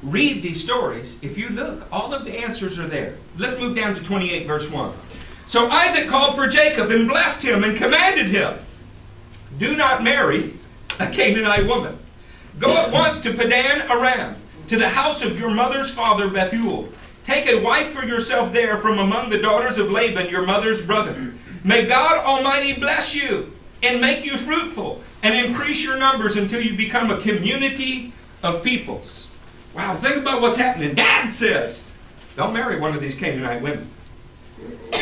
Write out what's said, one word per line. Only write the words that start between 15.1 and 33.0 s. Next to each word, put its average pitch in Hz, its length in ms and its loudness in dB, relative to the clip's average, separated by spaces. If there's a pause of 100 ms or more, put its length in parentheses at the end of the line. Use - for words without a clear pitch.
of 185 160 -2
your 226 120 -2
mother's 262 400 0
father 208 380 2
Bethuel. 190 600 -2 (380)
Take - 220 0
a 226 120 6
wife 254 300 2
for 269 140 -8
yourself 233 480 0
there 220 260 2
from 214 200 2
among 220 300 2
the 208 100 2
daughters 214 400 2
of 190 120 2
Laban, 190 400 0
your 185 160 0
mother's 208 340 2
brother. 214 540 -2 (280)
May 214 220 4
God 294 400 4
Almighty 269 480 2
bless 285 420 -2
you 262 380 -2 (300)
and 247 180 2
make 269 240 2
you 277 140 -4
fruitful 311 640 -4 (200)
and 220 120 4
increase 247 500 -2
your 262 120 -2
numbers 220 400 2
until 208 240 -2
you 226 160 -2
become 226 340 0
a 190 100 -2
community 262 920 -2 (300)
of 170 200 -2
peoples.'" - 640 -4 (480)
Wow, 175 220 -4
think 277 200 0
about 254 240 0
what's 233 160 4
happening. 247 380 0
Dad - 380 2
says, - 520 -2 (520)
"Don't 175 160 -2
marry - 260 -2
one 156 160 -2
of 147 60 -4